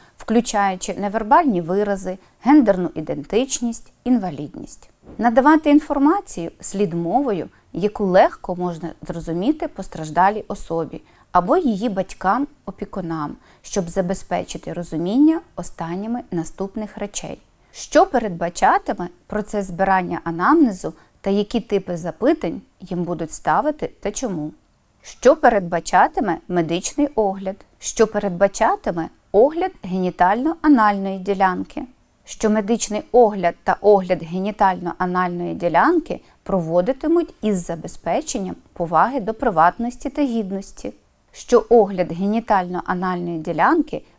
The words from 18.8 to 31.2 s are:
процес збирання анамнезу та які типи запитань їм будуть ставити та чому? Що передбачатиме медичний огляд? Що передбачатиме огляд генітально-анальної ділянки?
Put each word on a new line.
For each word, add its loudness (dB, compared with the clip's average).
процес -4
збирання 0
анамнезу 0
та -4
які 0
типи -4
запитань -2
їм -4
будуть -6
ставити -2
та -4
чому? -6
Що 2
передбачатиме 2
медичний 0
огляд? -2
Що 0
передбачатиме 0
огляд 4
генітально-анальної 2
ділянки? -2